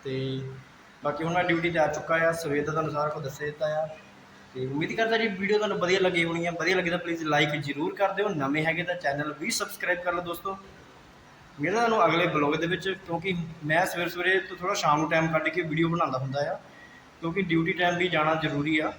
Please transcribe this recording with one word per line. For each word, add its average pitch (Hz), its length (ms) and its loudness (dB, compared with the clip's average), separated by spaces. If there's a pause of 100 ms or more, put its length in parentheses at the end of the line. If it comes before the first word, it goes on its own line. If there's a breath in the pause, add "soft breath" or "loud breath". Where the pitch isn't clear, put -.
ਤੇ 131 360 -4 (640)
ਬਾਕੀ 147 200 -2
ਹੁਣ 170 100 -2
ਮੈਂ 180 100 4
ਡਿਊਟੀ 170 260 2
'ਤੇ 165 100 0
ਆ 151 80 6
ਚੁੱਕਾ 151 300 -2
ਆ, 165 160 4
ਸਵੇਰ 147 320 -2
ਦਾ 151 60 -2
ਤੁਹਾਨੂੰ 156 220 -2
ਸਾਰਾ 151 160 0
ਕੁਝ 151 140 -6
ਦੱਸ 131 160 -10
ਦਿੱਤਾ 151 260 -6 (100)
ਆ। 156 120 -2 (680)
ਤੇ 131 120 -4
ਉਮੀਦ 143 320 -2
ਕਰਦਾ 226 200 2
ਜੀ 220 100 2
ਵੀਡੀਓ 196 300 0
ਤੁਹਾਨੂੰ 202 220 0
ਵਧੀਆ 180 200 4
ਲੱਗੀ 170 240 4
ਹੋਣੀ 170 220 0
ਆ। 175 60 0
ਵਧੀਆ 165 240 0
ਲੱਗੀ 175 140 2
ਤਾਂ 170 80 0
ਪਲੀਜ਼ 170 280 -4
ਲਾਈਕ 151 320 2
ਜ਼ਰੂਰ 143 380 -4
ਕਰ 196 160 2
ਦਿਓ, 196 180 0
ਨਵੇਂ 151 360 0
ਹੈਗੇ 165 180 0
ਤਾਂ 175 120 -2
ਚੈਨਲ 147 440 -2
ਵੀ 190 120 -4
ਸਬਸਕ੍ਰਾਈਬ 180 500 -4
ਕਰ 180 120 -2
ਲਓ 175 80 -2
ਦੋਸਤੋ। 175 360 -8 (1040)
ਮਿਲਦਾ 180 200 0
ਤੁਹਾਨੂੰ 220 260 4
ਅਗਲੇ 165 220 4
ਬਲੌਗ 151 280 2
ਦੇ 160 120 0
ਵਿੱਚ, 185 220 -2
ਕਿਉਂਕਿ 180 460 -4 (300)
ਮੈਂ 160 200 4
ਸਵੇਰੇ 175 240 -4
ਸਵੇਰੇ 175 300 2
ਤੋਂ 180 180 -8
ਥੋੜ੍ਹਾ 185 180 -2
ਸ਼ਾਮ 151 240 4
ਨੂੰ 156 100 0
ਟਾਈਮ 165 240 2
ਕੱਢ 160 160 2
ਕੇ 180 120 -2
ਵੀਡੀਓ 165 280 0
ਬਣਾਉਂਦਾ 160 280 0
ਹੁੰਦਾ 135 220 -4 (120)
ਆ, - 20 -2 (680 loud breath)
ਕਿਉਂਕਿ 165 220 -2
ਡਿਊਟੀ 165 300 2
ਟਾਈਮ 175 240 2
ਵੀ 180 120 2
ਜਾਣਾ 156 240 2 (100)
ਜ਼ਰੂਰੀ 147 360 0
ਆ। - 200 -2